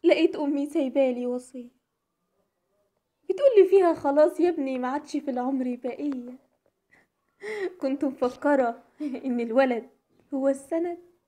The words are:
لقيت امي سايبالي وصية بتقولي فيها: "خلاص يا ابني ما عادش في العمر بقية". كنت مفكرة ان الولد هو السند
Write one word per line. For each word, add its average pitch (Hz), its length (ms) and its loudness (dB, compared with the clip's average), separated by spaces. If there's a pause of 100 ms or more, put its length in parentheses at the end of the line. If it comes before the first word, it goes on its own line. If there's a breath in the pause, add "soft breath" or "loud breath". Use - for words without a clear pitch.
لقيت 330 320 4
امي 285 300 -2
سايبالي 262 600 0
وصية 247 420 -10 (1600)
بتقولي 403 400 6
فيها: 359 240 6
"خلاص 302 460 2
يا 349 80 4
ابني 269 300 -2
ما 247 100 -4
عادش 294 280 -6
في 277 140 -6
العمر 247 540 -4
بقية". 254 540 -8 (1400 loud breath)
كنت 277 240 -2
مفكرة 262 800 -2 (180)
ان 254 400 -4
الولد 240 480 0 (460)
هو 269 140 0
السند 330 500 -4 (300)